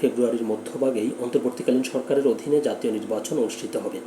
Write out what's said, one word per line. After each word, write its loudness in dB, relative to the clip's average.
ফেব্রুয়ারির 2
মধ্যভাগেই 0
অন্তর্বর্তীকালীন 2
সরকারের 0
অধীনে 2
জাতীয় 0
নির্বাচন -4
অনুষ্ঠিত -2
হবে। -6